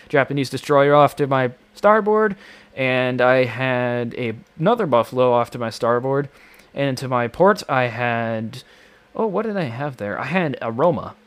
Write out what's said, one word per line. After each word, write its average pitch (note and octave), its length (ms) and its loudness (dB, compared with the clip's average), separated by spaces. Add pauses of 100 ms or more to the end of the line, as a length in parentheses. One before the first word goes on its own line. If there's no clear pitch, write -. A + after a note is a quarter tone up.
Japanese C#3 420 0
destroyer C#3+ 440 2
off D3 220 4
to C#3+ 100 -2
my C3 260 0 (220)
starboard, G#3+ 600 2 (400)
and B2+ 460 0
I B2+ 220 4
had A#2+ 720 -2
a, A#2 160 -4 (240)
another G#3 280 0
Buffalo B2 460 2
off A#2+ 200 0
to B2+ 60 -10
my A2+ 120 -6
starboard, C3 580 -2 (460)
and C#3 240 -4
to C3 100 -8
my A#2+ 200 -2
port F#3+ 400 2
I C3 160 0
had, A#2 800 -4 (500)
oh, A3+ 140 -2
what G3 140 -4
did G#3+ 140 -6
I F3+ 80 -2
have C3 340 -8
there? G2+ 200 -6
I - 60 -8
had D#3 360 -2
a A#2 120 -4
Roma. A2+ 420 0 (120)